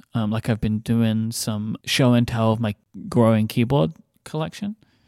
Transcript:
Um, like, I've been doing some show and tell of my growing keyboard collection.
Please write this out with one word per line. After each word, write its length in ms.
Um, 160
like, 180
I've 120
been 180
doing 540
some 520
show 300
and 120
tell 260
of 80
my 140
growing 380
keyboard 460
collection. 500